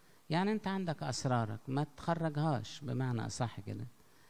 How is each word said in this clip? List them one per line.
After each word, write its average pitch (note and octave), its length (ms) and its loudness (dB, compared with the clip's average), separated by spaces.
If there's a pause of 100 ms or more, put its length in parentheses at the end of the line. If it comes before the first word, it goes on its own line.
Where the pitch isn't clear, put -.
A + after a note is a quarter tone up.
(300)
يعني F#3 220 4
أنت G#3+ 140 0
عندك F#3 360 0
أسرارك، A#2+ 640 2
ما C#3+ 180 2 (100)
تخرجهاش، D#3 840 0
بمعنى B2 460 0
أصح A2+ 340 -2
كده. G#2+ 260 -6 (440)